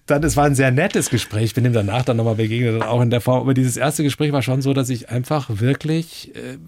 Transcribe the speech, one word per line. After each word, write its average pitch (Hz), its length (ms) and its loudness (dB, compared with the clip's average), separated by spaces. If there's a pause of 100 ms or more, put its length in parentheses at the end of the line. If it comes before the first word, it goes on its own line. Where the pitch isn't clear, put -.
dann, 160 160 2
es 143 120 0
war 147 100 4
ein 143 100 4
sehr 131 160 4
nettes 165 400 0
Gespräch. 107 320 -2
Ich 110 100 0
bin 120 100 0
ihm 120 100 2
danach 110 300 0
dann 120 140 0
nochmal 113 160 2
begegnet 113 400 0
und 113 80 -2
auch 113 200 0
in 120 100 2
der 120 100 0
Form. 127 200 2
Aber 131 120 2
dieses 127 240 2
erste 139 240 -2
Gespräch 147 300 0
war 139 100 0
schon 131 220 0
so, 135 100 2
dass 135 160 -2
ich 123 200 -6
einfach 127 380 -4 (120)
wirklich, 151 760 -2
äh, 123 220 -12 (100)